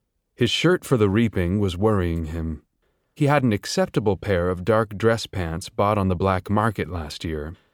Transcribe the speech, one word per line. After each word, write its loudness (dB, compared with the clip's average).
His 0
shirt 0
for 2
the 4
reaping 0
was 0
worrying 0
him. -6
He 0
had 2
an 2
acceptable 0
pair 0
of -4
dark 0
dress 2
pants -6
bought 0
on 2
the 2
black 0
market 0
last -8
year, -6